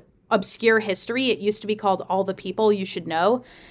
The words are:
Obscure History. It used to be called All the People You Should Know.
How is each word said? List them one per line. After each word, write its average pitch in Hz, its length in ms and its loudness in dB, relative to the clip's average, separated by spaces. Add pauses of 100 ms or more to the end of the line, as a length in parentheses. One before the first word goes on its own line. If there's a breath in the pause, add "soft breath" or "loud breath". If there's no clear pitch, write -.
(320)
Obscure 220 480 2
History. 233 520 -2
It - 80 0
used 208 220 -2
to - 40 -14
be 208 100 -2
called 196 320 0
All 190 160 0
the 190 120 -4
People 208 360 0
You 202 140 0
Should 170 220 -8
Know. 185 360 2 (280 loud breath)